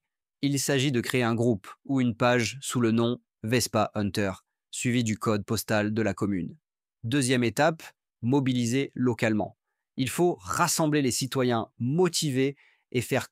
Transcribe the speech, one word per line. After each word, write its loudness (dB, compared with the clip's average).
Il 0
s'agit 0
de 0
créer -2
un 0
groupe 0
ou 0
une 0
page 2
sous -4
le 4
nom 2
Vespa 0
Hunter, -2
suivi 0
du 0
code -2
postal -2
de -2
la 0
commune. -4
Deuxième 2
étape, 0
mobiliser 0
localement. 0
Il -2
faut 2
rassembler 0
les 0
citoyens -2
motivés 0
et 0
faire -2